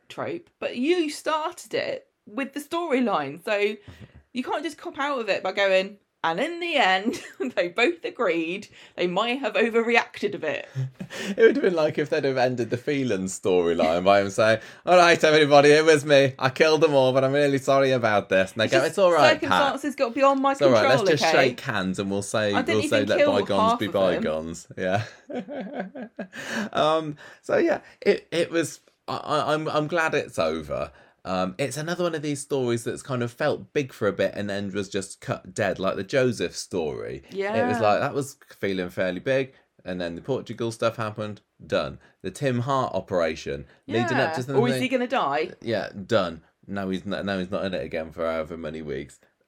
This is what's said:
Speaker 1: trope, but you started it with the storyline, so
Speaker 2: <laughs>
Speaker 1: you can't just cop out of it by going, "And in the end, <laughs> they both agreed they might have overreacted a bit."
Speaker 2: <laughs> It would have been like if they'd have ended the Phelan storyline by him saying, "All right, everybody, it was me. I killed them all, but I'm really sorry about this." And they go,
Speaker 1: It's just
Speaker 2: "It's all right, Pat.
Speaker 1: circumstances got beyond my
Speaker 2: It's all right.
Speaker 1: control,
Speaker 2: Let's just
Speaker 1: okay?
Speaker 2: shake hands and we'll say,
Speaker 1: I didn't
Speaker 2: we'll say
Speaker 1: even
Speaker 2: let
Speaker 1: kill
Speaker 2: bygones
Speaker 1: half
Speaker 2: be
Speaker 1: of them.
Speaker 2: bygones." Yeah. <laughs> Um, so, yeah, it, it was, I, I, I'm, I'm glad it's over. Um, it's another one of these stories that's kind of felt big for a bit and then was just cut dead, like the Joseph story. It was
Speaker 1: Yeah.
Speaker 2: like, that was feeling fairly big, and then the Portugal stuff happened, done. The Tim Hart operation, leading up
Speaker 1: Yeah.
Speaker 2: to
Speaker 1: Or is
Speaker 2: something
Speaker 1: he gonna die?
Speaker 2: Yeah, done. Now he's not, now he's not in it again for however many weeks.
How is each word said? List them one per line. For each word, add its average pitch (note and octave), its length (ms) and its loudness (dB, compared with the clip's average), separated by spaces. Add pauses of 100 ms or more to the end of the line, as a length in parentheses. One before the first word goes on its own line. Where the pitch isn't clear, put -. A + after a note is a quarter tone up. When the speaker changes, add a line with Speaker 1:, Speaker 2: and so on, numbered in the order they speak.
(100)
Speaker 1:
trope, C#3 400 -10 (100)
but - 160 -6
you D#4 320 0
started D#4 640 -6
it - 360 -6 (200)
with A3 260 -8
the C#4+ 60 -8
storyline, A#3+ 840 -2
so G#3+ 320 -2 (280)
Speaker 2:
<laughs> - 280 -20
Speaker 1:
you B3 100 -6
can't D#4 220 -6
just D#4 140 -10
cop D#4+ 200 -12
out C#4 220 -2
of G#3+ 80 -4
it F3+ 160 0
by F#3+ 80 -2
going, G3 440 2 (280)
"And E3 160 0
in E4+ 180 -4
the E4+ 160 -4
end, G3+ 480 2 (160)
<laughs> C4 160 -6
they F3 140 -2
both A#3+ 360 0
agreed E3+ 640 -4 (300)
they F3+ 100 0
might A3+ 320 -2
have C4+ 160 -4
overreacted A3+ 800 0
a E3 40 -10
bit." D3 360 -6
Speaker 2:
<laughs> C3 40 -6 (500)
It G3 100 -4
would A3+ 180 8
have C#4 60 0
been F3+ 140 2
like D#3 220 0
if D3 120 -2
they'd D3 140 0
have C3+ 120 0
ended B2 340 0
the B2 60 0
Phelan A#2+ 500 -2
storyline E2+ 760 2
by G2+ 180 6
him G2 80 -2
saying, A2 280 2 (260)
"All F3 120 6
right, E3+ 260 8
everybody, D3 480 8
it D3+ 140 8
was D#3 200 6
me. C#3 320 6
I C3 140 0
killed D#3 300 4
them D#3 140 4
all, C3 180 6
but C3 100 4
I'm C3+ 100 2
really C#3+ 260 2
sorry C3+ 340 2
about A2 360 2
this." F#2+ 240 4
And A2+ 80 -6
they A2 60 4
go, C3 120 2
Speaker 1:
It's C#3 80 2
just - 40 -
Speaker 2:
"It's E3 80 -4
all F3+ 140 6
right, E3+ 280 6
Pat. D4 100 -4
Speaker 1:
circumstances C#4 440 2
got A#3+ 180 -2
beyond C4+ 300 2
my C#4 100 2
Speaker 2:
It's C#4 100 -2
all - 100 6
right. G#2+ 80 6
Speaker 1:
control, C3+ 260 4
Speaker 2:
Let's D#3 140 2
just E3 120 2
Speaker 1:
okay? C3 180 4
Speaker 2:
shake - 100 -10
hands G2 400 -4
and G2 100 -4
we'll G2+ 120 -2
say, G#2+ 300 -2
Speaker 1:
I G2+ 100 0
didn't A2+ 180 0
Speaker 2:
we'll G2+ 100 -4
say A2 120 4
Speaker 1:
even G2+ 60 -2
Speaker 2:
let G#2 100 2
Speaker 1:
kill - 140 4
Speaker 2:
bygones G2+ 280 0 (100)
Speaker 1:
half B3 80 0
Speaker 2:
be A2 80 -4
Speaker 1:
of F#2 60 -6
them. G2 100 2
Speaker 2:
bygones." E2 640 -2 (100)
Yeah. F#2+ 260 -2 (300)
<laughs> A#3+ 760 -12 (640)
Um, D#3 440 0 (260)
so, - 160 0
yeah, E4+ 220 0 (200)
it, - 300 0
it E3 200 -2
was, D#3 300 -4 (280)
I, B2 80 -6
I, C#3+ 380 -2
I'm, D#3 140 -4
I'm D3+ 180 0
glad D#3+ 280 -2
it's - 240 -4
over. D2+ 520 -2 (340)
Um, F#2 340 -4
it's C3 180 -6
another E3 280 -4
one E3 100 -2
of D3+ 80 -8
these D3 180 -6
stories A#2+ 440 -2
that's F2 180 -8
kind B2 200 -4
of A#2 100 -4
felt - 400 -4
big C#3 200 -4
for - 140 -4
a G2 60 2
bit F#2+ 220 -2
and G#2 140 -6
then G2+ 240 -6
was F#2+ 160 -6
just - 320 -8
cut - 340 -10
dead, G2 240 -2
like F#2 180 -2
the G2 80 -6
Joseph A2 520 -2
story. C2+ 760 -6
It - 20 -16
was F#3 60 -12
Speaker 1:
Yeah. A2+ 420 -2
Speaker 2:
like, G#2 200 4
that C3 140 -4
was C3 220 -6 (240)
feeling F#2 300 -4
fairly F#2 300 -4
big, C3+ 340 -2 (300)
and F2+ 160 -8
then E2+ 140 -6
the E2 80 -10
Portugal A#2 480 -6
stuff A2+ 260 -4
happened, G#2+ 440 -8 (240)
done. D#2 340 -2 (240)
The F#2 80 -6
Tim B2 300 -2
Hart C3 340 -2
operation, E2 720 -4 (220)
leading A#2 300 -2
up - 180 -2
Speaker 1:
Yeah. B2+ 60 -6
Speaker 2:
to C#3 120 -6
Speaker 1:
Or A#3+ 140 2
is C4 60 0
Speaker 2:
something B3+ 80 -2
Speaker 1:
he C4 60 -2
gonna B3 200 -2
die? D#3+ 420 -2 (120)
Speaker 2:
Yeah, G2+ 260 -4 (180)
done. F2 360 0 (260)
Now G2 220 -6
he's F#2+ 160 -6
not, F2 180 -6
now G2 140 -2
he's F#2 120 -6
not F2+ 140 -4
in F#2+ 100 -4
it D2 100 -6
again D#2+ 280 -8
for E2+ 120 -6
however D#2+ 320 -4
many D#2+ 260 -10
weeks. C#2+ 360 -10 (300)